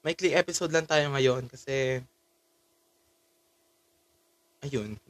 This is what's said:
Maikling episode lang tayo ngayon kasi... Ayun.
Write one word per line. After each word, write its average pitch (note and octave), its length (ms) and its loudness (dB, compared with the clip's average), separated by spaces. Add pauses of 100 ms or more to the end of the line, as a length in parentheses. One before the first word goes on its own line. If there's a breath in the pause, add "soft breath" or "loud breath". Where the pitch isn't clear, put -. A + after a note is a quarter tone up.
Maikling E3 320 2
episode E3+ 320 0
lang D#3+ 160 2
tayo D3 240 2
ngayon C3 400 2
kasi... C3 480 -4 (2750)
Ayun. A2 320 -6 (160)